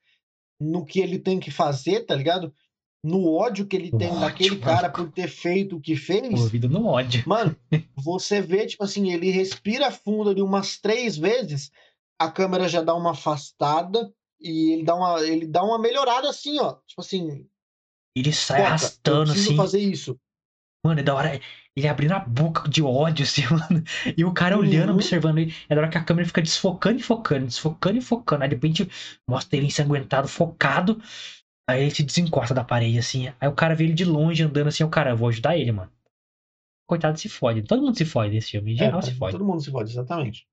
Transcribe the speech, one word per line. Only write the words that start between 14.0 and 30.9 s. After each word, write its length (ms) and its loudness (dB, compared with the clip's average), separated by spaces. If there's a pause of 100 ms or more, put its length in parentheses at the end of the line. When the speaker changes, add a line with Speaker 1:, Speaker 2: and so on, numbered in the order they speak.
Speaker 1:
e 320 0
ele 100 -2
dá 120 2
uma, 300 0
ele 220 -2
dá 160 2
uma 160 0
melhorada 500 0
assim, 300 -6
ó. 140 -2 (120)
Tipo 140 -18
assim, 480 -8 (680)
Speaker 2:
Ele 200 0
sai 240 0
Speaker 1:
"Foca, 60 6
eu 40 4
Speaker 2:
arrastando, 640 2
Speaker 1:
preciso 200 2
Speaker 2:
assim. 60 4
Speaker 1:
fazer 220 2
isso." 400 -4 (680)
Speaker 2:
Mano, 140 4
é 40 -2
da 120 2
hora, 240 -2 (360)
ele 120 0
abrindo 260 2
a 60 0
boca 500 0
de 120 2
ódio, 420 2
assim, 200 0
<laughs> 80 0
mano. 320 2 (340)
E 80 4
o 80 0
cara 240 2
Speaker 1:
Uhum. 40 4
Speaker 2:
olhando, 320 4
observando 460 2
ele. 140 0 (160)
É 60 2
da 60 4
hora 80 0
que 80 -2
a 60 0
câmera 240 2
fica 140 0
desfocando 580 0
e 40 -8
focando, 440 0
desfocando 500 -2
e 40 0
focando. 420 0
Aí, 60 0
de 60 0
repente, 340 0 (400)
mostra 280 -2
ele 100 2
ensanguentado, 600 0
focado. 760 0 (680)